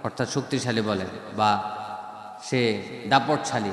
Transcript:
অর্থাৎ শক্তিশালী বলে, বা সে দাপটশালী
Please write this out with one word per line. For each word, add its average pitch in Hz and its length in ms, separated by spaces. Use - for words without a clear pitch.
অর্থাৎ 117 260
শক্তিশালী 123 520
বলে, 101 240
বা 107 420
সে 113 320
দাপটশালী 123 640